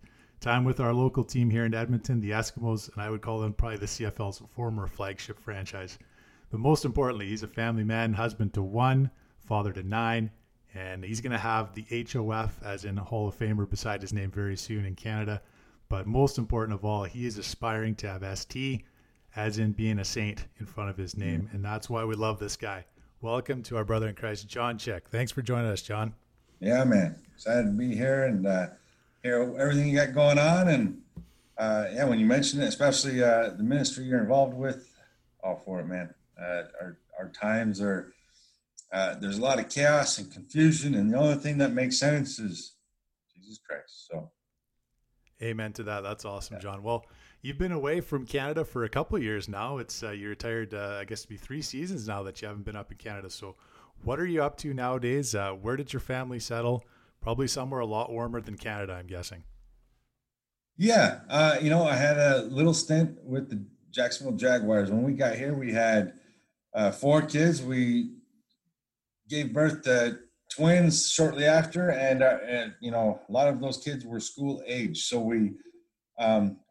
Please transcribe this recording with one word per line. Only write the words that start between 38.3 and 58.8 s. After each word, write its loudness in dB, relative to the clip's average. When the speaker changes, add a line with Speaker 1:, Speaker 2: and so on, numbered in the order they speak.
Speaker 2:
uh, -2
there's -4
a -4
lot 2
of -4
chaos 2
and -10
confusion, 4
and 4
the 2
only 6
thing -2
that 4
makes 0
sense 2
is -8
Jesus -20
Christ. -14
So. -10
Speaker 1:
Amen -6
to -10
that. -6
That's -8
awesome, -10
Speaker 2:
Yeah. -14
Speaker 1:
John. -10
Well, -2
you've -8
been -2
away -2
from -4
Canada -2
for -4
a -2
couple -2
of 0
years -4
now. -6
It's, -10
uh, -8
you -8
retired, -6
uh, -6
I -10
guess, -10
to -20
be -14
three -10
seasons -8
now -6
that -12
you -10
haven't -10
been -10
up -12
in -16
Canada. -12
So -14
what -2
are -2
you 0
up 0
to -6
nowadays? -2
Uh, -2
where -4
did -6
your -6
family -6
settle? -2
Probably -2
somewhere -4
a -2
lot -2
warmer -4
than -10
Canada, -6